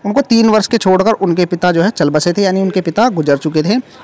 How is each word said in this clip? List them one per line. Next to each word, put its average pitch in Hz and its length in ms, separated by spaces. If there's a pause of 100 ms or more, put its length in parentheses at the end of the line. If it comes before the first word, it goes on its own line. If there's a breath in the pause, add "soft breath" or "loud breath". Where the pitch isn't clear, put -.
उनको 208 160
तीन 226 280
वर्ष 208 180
के 240 100
छोड़कर 190 340
उनके 180 340
पिता 175 260
जो 165 100
है 196 80
चल 147 200
बसे 151 240
थे, 202 80
यानी 190 200
उनके 185 200
पिता 208 280
गुजर 151 280
चुके 151 260
थे 208 160 (240 loud breath)